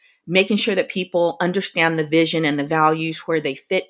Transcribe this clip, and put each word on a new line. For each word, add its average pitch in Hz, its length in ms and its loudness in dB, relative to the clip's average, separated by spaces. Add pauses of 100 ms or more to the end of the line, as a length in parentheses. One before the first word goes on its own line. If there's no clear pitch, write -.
(260)
making 196 320 2
sure 202 160 0
that 185 160 0
people 170 500 -2
understand 175 600 0
the 156 40 0
vision 160 420 2
and 147 120 0
the 143 60 -2
values 160 560 0
where 165 200 -2
they 147 140 -4
fit - 360 -4